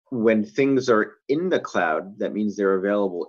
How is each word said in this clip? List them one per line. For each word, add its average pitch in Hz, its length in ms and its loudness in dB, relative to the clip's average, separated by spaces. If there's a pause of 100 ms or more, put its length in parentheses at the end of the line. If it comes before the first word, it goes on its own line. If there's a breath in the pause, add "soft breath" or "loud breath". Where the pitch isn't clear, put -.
when 110 360 2
things 131 440 0
are 107 260 2 (120)
in 170 220 0
the 147 100 0
cloud, 87 580 -4
that 104 140 -4
means 104 240 -4
they're 98 200 2
available 98 540 -2